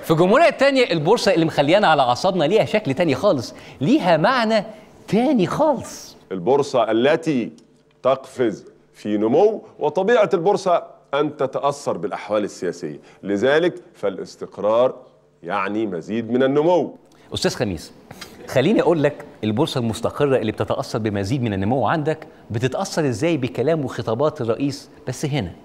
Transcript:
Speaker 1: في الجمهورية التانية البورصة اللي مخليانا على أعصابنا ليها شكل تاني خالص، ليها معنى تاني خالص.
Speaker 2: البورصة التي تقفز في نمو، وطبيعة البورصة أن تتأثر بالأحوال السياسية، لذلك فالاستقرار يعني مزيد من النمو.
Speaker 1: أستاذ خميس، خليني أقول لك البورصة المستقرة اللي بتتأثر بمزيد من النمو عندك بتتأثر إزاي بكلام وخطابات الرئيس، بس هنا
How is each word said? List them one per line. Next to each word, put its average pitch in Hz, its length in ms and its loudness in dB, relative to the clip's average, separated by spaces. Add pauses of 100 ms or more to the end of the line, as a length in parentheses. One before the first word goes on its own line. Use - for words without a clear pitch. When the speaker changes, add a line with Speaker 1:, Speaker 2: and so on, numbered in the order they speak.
Speaker 1:
في - 80 -2
الجمهورية 190 360 6
التانية 269 440 2
البورصة 180 420 2
اللي 165 120 4
مخليانا 160 420 4
على 156 140 6
أعصابنا 175 420 2
ليها 175 220 2
شكل 208 280 -2
تاني 165 220 0
خالص، 160 380 0 (280)
ليها 185 360 4
معنى 220 460 2 (440)
تاني 233 400 2
خالص. - 680 -2 (160)
Speaker 2:
البورصة 113 600 2
التي 135 600 0 (520)
تقفز 127 600 -2 (280)
في 107 240 -4
نمو، 156 460 2 (160)
وطبيعة 190 540 2
البورصة 180 500 0 (300)
أن 147 240 -2
تتأثر 131 600 -4
بالأحوال 101 460 -4
السياسية، 82 560 -8 (240)
لذلك 127 520 0 (200)
فالاستقرار 98 1000 -2 (480)
يعني 101 420 -4
مزيد 101 460 -6
من 127 120 2
النمو. 147 520 2 (380)
Speaker 1:
أستاذ - 220 -2
خميس، 98 360 -6 (560)
خليني 165 340 2
أقول 160 220 2
لك 143 220 -2 (180)
البورصة 120 360 0
المستقرة 120 580 0
اللي 107 140 -2
بتتأثر 117 480 -4
بمزيد 104 420 -4
من 113 120 -2
النمو 104 340 -2
عندك 156 400 -4 (240)
بتتأثر 131 560 -2
إزاي 139 300 0
بكلام 131 480 -2
وخطابات 123 560 -2
الرئيس، 127 480 -4 (180)
بس 131 180 -6
هنا 127 260 -2 (140)